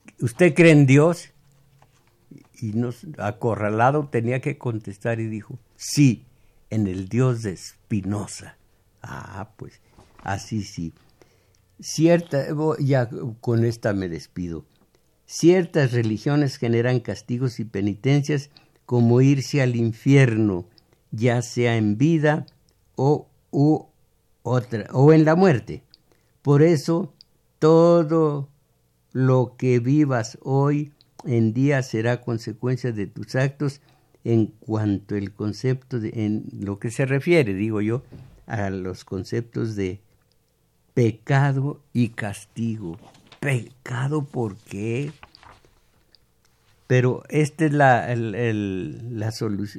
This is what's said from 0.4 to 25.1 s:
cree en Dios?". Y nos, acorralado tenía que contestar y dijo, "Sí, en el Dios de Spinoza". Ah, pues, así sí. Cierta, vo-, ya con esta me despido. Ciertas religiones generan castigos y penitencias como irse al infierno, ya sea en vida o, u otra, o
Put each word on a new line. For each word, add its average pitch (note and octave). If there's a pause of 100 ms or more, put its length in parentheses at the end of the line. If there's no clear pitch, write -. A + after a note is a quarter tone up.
cree E3
en D3
Dios?". D3+ (1300)
Y G#2+
nos, B2 (120)
acorralado A2
tenía A#2+
que C#3
contestar A2+
y A2+
dijo, A2 (200)
"Sí, - (440)
en A2
el F#2+
Dios A#2
de F#2+
Spinoza". G2+ (440)
Ah, G#2+
pues, - (420)
así G2+
sí. E2 (880)
Cierta, E3
vo-, D3+
ya C3 (320)
con A#2
esta A#2
me F#2+
despido. E2 (640)
Ciertas E3
religiones B2
generan A#2
castigos A#2+
y A2
penitencias C3+ (380)
como A#2+
irse C#3
al B2
infierno, A2+ (460)
ya A#2
sea A#2+
en G#2+
vida D#3 (480)
o, C3+ (220)
u D3 (560)
otra, A2+
o C#3+